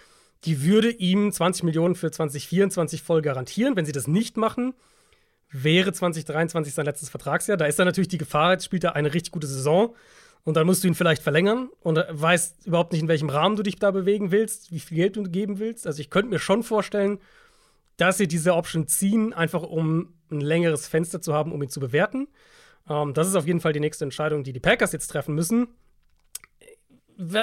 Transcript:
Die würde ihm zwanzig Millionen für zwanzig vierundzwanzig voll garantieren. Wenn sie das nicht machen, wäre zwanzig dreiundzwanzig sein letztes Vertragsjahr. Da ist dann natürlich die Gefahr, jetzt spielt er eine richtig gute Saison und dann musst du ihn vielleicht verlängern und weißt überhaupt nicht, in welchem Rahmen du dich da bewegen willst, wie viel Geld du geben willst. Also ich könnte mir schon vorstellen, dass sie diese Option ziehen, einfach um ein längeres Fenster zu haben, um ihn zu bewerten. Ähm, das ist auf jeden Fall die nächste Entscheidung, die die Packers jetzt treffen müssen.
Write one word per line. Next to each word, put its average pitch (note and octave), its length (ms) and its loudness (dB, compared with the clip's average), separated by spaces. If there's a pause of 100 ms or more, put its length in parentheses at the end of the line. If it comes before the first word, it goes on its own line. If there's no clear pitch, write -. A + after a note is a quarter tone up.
(440)
Die D3 200 0
würde A3 260 6
ihm G3+ 420 2
zwanzig F3+ 300 0
Millionen E3+ 320 2
für E3 160 -2
zwanzig D3 380 -4
vierundzwanzig F3 540 0
voll D#3+ 200 2
garantieren. D3 540 -2
Wenn D#3+ 100 0
sie D3+ 60 -8
das C3+ 160 -4
nicht G#3 280 0
machen, A#3+ 380 -2 (760)
wäre E3 420 2
zwanzig E3 340 -2
dreiundzwanzig D#3 480 -2
sein D#3 100 -2
letztes C#3+ 240 -6
Vertragsjahr. - 480 -2
Da D#3+ 80 0
ist D3 140 0
dann F#3 80 4
natürlich F3+ 220 2
die F3 100 -6
Gefahr, D#3 340 2
jetzt F#3 120 0
spielt F3+ 200 -4
er E3+ 120 -2
eine D3 180 0
richtig E3+ 180 -4
gute D#3 140 -8
Saison D3+ 480 2 (500)
und D#3+ 140 0
dann D#3+ 80 4
musst F#3 180 2
du F#3 40 4
ihn E3+ 60 4
vielleicht E3 280 2
verlängern G3+ 480 2 (100)
und E3 300 2
weißt E3 560 0
überhaupt E3+ 260 0
nicht, D#3+ 80 0
in D#3+ 80 0
welchem D#3 220 2
Rahmen E3 260 2
du G#3+ 60 -2
dich G3 140 -2
da G3+ 140 2
bewegen G3 400 0
willst, G#3+ 420 0
wie D#3+ 80 -8
viel D#3+ 180 -6
Geld F#3+ 180 0
du G#3 60 -4
geben F#3+ 360 -4
willst. A3 280 -8
Also D3+ 140 -6
ich C#3 100 -14
könnte G3+ 180 0
mir F#3+ 100 -2
schon G#3 240 0
vorstellen, G#3 560 -2 (760)
dass F#3 220 2
sie G3 100 2
diese E3+ 260 2
Option E3 340 -2
ziehen, G#3+ 440 2
einfach E3 300 -2
um D#3+ 500 -2 (180)
ein D3+ 100 -4
längeres D#3 460 2
Fenster E3 360 -2
zu D#3+ 100 -2
haben, D#3 200 0
um D3 100 -6
ihn C3+ 80 -6
zu C#3+ 100 -10
bewerten. F#3 480 0 (600)
Ähm, D3 260 -2
das D#3+ 120 2
ist F#3+ 80 -2
auf D#3 120 0
jeden F3 140 0
Fall D#3+ 120 0
die D3 80 -2
nächste D3+ 240 -2
Entscheidung, D3 400 -2
die C3+ 80 -8
die B2 80 -10
Packers G#3 320 2
jetzt - 160 -8
treffen D3 260 -4
müssen. A3+ 340 0 (1700)